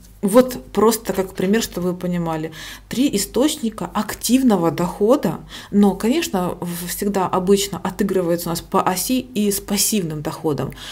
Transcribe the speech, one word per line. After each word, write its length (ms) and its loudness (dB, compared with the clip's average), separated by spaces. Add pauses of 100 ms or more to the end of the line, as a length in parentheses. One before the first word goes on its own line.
(220)
вот 400 4 (120)
просто 400 2
как 200 -2
пример, 300 0
чтобы 280 -4
вы 60 -6
понимали. 540 -4 (380)
Три 260 0
источника 720 -2
активного 840 2
дохода, 720 0 (320)
но, 240 6
конечно, 640 -2
в-, 280 -8
всегда 380 -2
обычно 540 2
отыгрывается 720 0
у 20 -2
нас 100 -4
по 200 0
оси 380 0
и 300 -2
с 120 -2
пассивным 600 -2
доходом. 500 -4 (200)